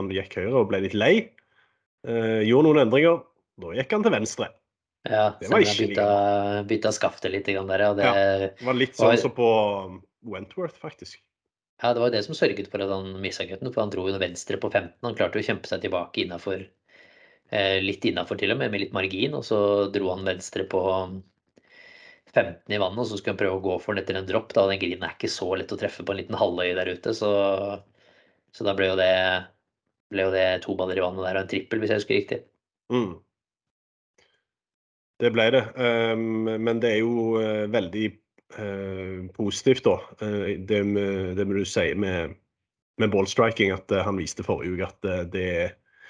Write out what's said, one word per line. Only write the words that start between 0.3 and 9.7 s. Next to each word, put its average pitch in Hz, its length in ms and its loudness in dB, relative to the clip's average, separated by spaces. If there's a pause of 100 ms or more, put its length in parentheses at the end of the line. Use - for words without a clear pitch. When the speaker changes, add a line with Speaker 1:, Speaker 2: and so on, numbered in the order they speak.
Speaker 1:
høyre 123 160 2
og 107 160 4
ble 95 160 0
litt 104 80 -2
lei. 127 160 6 (920)
Eh, 113 460 0
gjorde 143 160 8
noen 151 220 8
endringer, 160 340 4 (400)
da 85 160 -10
gikk 135 160 -2
han 214 160 2
til 135 80 2
venstre. 110 320 -6 (560)
Speaker 2:
Ja, 107 320 2
Speaker 1:
Det - 80 -12
Speaker 2:
så - 60 0
Speaker 1:
var 208 100 6
Speaker 2:
han 104 80 4
Speaker 1:
ikke 107 240 0
Speaker 2:
bytta, 104 120 2 (600)
bytta 110 240 0
skaftet - 400 -2
litt 98 160 -4
grann 98 240 -2
der, 95 80 0
ja, 104 160 4
det 101 80 0
Speaker 1:
Ja, 98 400 4
det 98 240 -6
var 127 80 2
litt 127 240 0
sånn 110 140 6
Speaker 2:
var 120 100 6
Speaker 1:
som 131 80 0
på 117 200 4 (760)